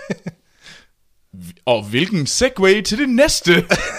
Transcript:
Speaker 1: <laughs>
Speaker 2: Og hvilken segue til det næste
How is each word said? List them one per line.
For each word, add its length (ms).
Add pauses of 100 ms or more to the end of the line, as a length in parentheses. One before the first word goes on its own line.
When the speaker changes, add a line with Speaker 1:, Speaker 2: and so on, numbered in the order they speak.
(840)
Speaker 1:
<laughs> 800
Speaker 2:
Og 180
hvilken 440
segue 540
til 160
det 120
næste 560 (340)